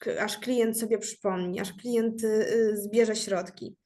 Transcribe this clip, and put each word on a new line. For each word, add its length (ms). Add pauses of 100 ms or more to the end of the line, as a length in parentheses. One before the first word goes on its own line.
(200)
aż 180
klient 420
sobie 180
przypomni, 600
aż 140
klient, 500
y, 40
y, 500
zbierze 380
środki. 600 (100)